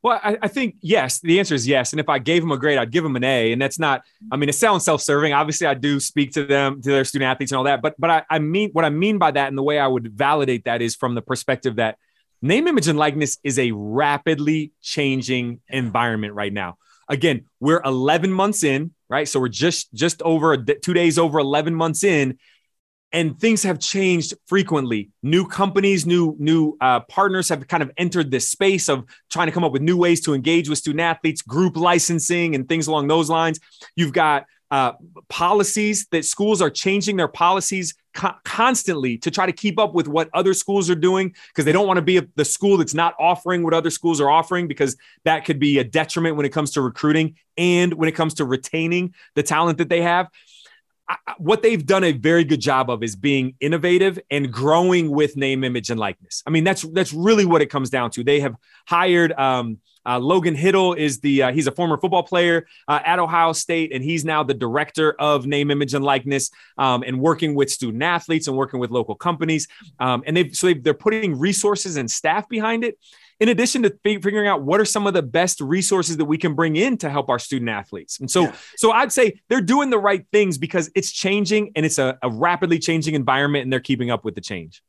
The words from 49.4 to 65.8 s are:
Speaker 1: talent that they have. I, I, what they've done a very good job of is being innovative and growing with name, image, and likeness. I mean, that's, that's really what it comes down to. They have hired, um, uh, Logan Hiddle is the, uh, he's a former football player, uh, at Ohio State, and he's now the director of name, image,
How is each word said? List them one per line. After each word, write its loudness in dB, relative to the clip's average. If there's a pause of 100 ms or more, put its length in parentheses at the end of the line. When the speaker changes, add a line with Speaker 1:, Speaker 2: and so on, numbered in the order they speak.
Speaker 1:
talent 0
that -2
they 2
have. 0 (840)
I, -6 (100)
I, -10
what 0
they've 2
done 4
a 2
very 4
good 0
job 2
of -4
is -6
being -2
innovative 2 (120)
and -2
growing 2
with 0
name, -2
image, -4
and -4
likeness. -8
I -4
mean, 2
that's, 0
that's -4
really 4
what 4
it 2
comes -4
down -2
to. -6
They 2
have -4 (300)
hired, 2
um, -2 (280)
uh, 0
Logan 2
Hiddle 2
is -2
the, 2
uh, 0
he's 0
a -2
former 0
football 0
player, 0 (220)
uh, 2
at 2
Ohio 2
State, -4
and -6
he's -2
now -2
the -2
director -2
of 0
name, 0
image, -2